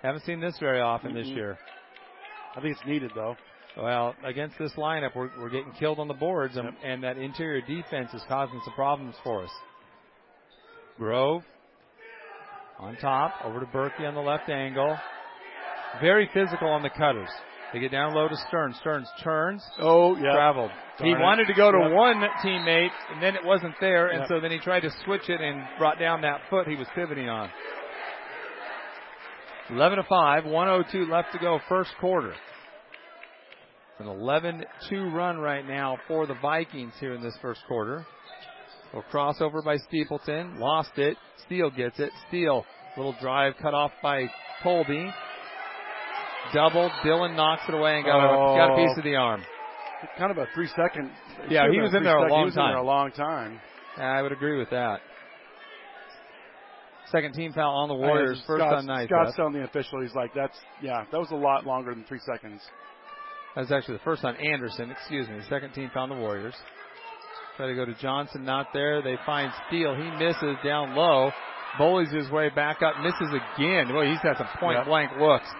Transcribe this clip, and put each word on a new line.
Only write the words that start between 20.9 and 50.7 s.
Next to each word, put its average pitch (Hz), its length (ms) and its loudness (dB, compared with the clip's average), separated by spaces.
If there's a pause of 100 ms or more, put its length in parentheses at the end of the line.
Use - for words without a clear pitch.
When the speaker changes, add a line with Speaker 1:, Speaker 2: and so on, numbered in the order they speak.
Speaker 1:
He 165 120 2
Speaker 2:
Darn 165 100 4
it. 165 40 6
Speaker 1:
wanted 214 240 6
to 196 60 2
go 202 180 10
to 190 60 8
Speaker 2:
Yep. 160 140 6
Speaker 1:
one 220 280 6 (220)
teammate, 175 500 2 (180)
and 156 120 -10
then 190 140 2
it 175 80 -6
wasn't 175 360 2
there, 180 280 6
and 165 120 0
Speaker 2:
Yep. 139 80 -4
Speaker 1:
so 165 120 2
then 165 120 -4
he 165 60 -4
tried 180 240 2
to 156 80 -2 (140)
switch 196 240 -4
it 170 120 0
and 143 260 -4 (100)
brought 156 220 2
down 165 240 0
that 143 260 -2
foot 185 200 0
he 151 80 -4
was 131 180 -8
pivoting 147 340 -4
on. 107 220 -4 (2250)
Eleven 160 280 2
to 185 60 -2
five, 156 420 4
one 165 220 0
oh 185 140 4
two 185 240 -2
left 170 260 0
to 180 60 -8
go 170 200 0 (100)
first 185 220 0 (100)
quarter. 175 300 0
It's - 1700 -20
an 104 80 -12
eleven 151 560 -2 (240)
two 196 220 -4
run 170 280 -2
right 143 280 -4
now 135 320 -4 (100)
for 160 180 0
the 139 80 -6
Vikings 143 640 -4
here 135 140 -6
in 120 100 -8
this 117 200 -8
first 120 260 -8
quarter. 123 380 -4 (880)
Little 107 180 -10
crossover 151 500 0
by 151 140 0
Stapleton. 156 840 -4
Lost 147 400 0
it. 143 200 2 (260)
Steele 175 240 0
gets 127 320 -4
it. 143 100 -2 (180)
Steele, 156 360 2 (320)
little 135 240 -4
drive 135 400 2
cut 151 140 0
off 147 180 2 (100)
by 139 280 0 (320)
Colby. 170 500 0 (1400)
Double. 160 340 6 (160)
Dylan 165 320 4
knocks 156 320 2
it 165 60 -2
away 151 220 4
and 147 100 0
got 143 180 8
a, 135 60 8
Speaker 2:
Oh. 135 260 6
Speaker 1:
got 135 160 8
a 131 40 6
piece 131 200 6
of 156 80 -4
the 143 120 2
arm. 113 260 2 (760)
Speaker 2:
Kind 190 140 -2
of 180 80 -4
a 131 160 -2
three 165 140 -2
second. 156 420 0 (400)